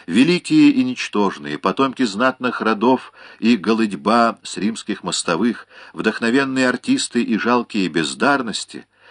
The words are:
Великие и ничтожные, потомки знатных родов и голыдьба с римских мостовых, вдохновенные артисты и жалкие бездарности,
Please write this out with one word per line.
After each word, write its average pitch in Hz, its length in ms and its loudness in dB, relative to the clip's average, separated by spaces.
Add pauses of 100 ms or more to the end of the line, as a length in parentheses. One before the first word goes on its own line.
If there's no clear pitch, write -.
Великие 151 640 4
и 131 120 4
ничтожные, 95 760 -4
потомки 127 440 -2
знатных 120 600 -2
родов 110 500 0 (280)
и 113 180 4
голыдьба 107 840 0
с - 140 -14
римских - 460 -4
мостовых, 92 640 -2 (260)
вдохновенные 127 760 0
артисты 123 560 0
и 113 140 0
жалкие 110 520 0
бездарности, 113 960 -4 (240)